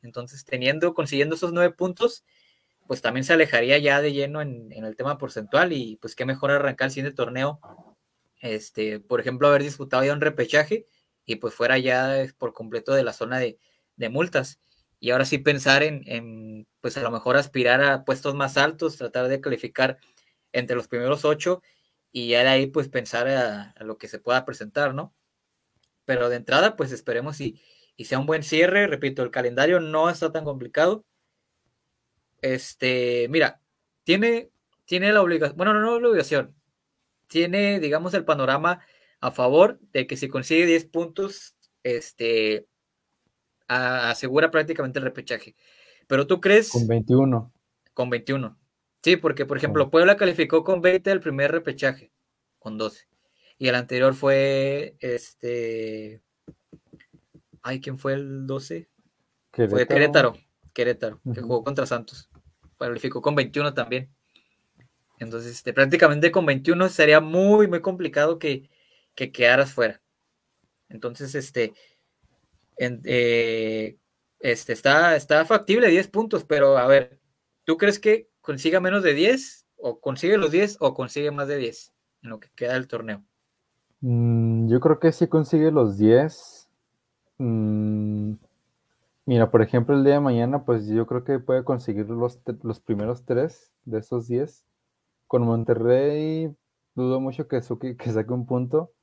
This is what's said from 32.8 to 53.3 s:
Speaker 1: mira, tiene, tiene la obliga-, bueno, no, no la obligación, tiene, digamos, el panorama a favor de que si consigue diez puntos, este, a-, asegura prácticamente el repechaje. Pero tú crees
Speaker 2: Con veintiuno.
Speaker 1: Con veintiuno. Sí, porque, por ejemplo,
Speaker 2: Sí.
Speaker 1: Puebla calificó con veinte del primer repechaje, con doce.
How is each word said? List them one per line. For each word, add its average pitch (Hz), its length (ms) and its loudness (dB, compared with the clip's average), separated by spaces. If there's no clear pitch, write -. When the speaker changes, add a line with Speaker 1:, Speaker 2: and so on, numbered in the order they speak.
Speaker 1:
mira, 147 320 0
tiene, 233 460 0
tiene 190 280 0
la 208 80 6
obliga-, 160 340 0
bueno, 196 180 0
no, 214 60 2
no 233 200 0
la 240 100 2
obligación, 151 440 0
tiene, 196 520 0
digamos, 160 340 -2
el 165 120 -2
panorama 147 560 0
a 123 100 -4
favor 151 480 4
de 131 140 -2
que 131 100 -10
si 139 100 -8
consigue 147 380 0
diez 165 200 2
puntos, 170 720 -8
este, 117 840 -2
a-, 123 440 -2
asegura 139 400 0
prácticamente 151 480 -4
el 131 60 -8
repechaje. 123 500 -10
Pero 139 220 0
tú 180 140 0
crees 208 280 6
Speaker 2:
Con 117 160 0
veintiuno. 117 680 2
Speaker 1:
Con 123 160 -4
veintiuno. 123 500 -6
Sí, 175 140 4
porque, 143 280 -2
por 139 120 -6
ejemplo, 151 280 0
Speaker 2:
Sí. 139 60 -10
Speaker 1:
Puebla 180 240 6
calificó 165 480 0
con 180 180 0
veinte 180 280 2
del 190 100 0
primer 143 320 -2
repechaje, 139 600 -6
con 110 200 -14
doce. 107 320 -8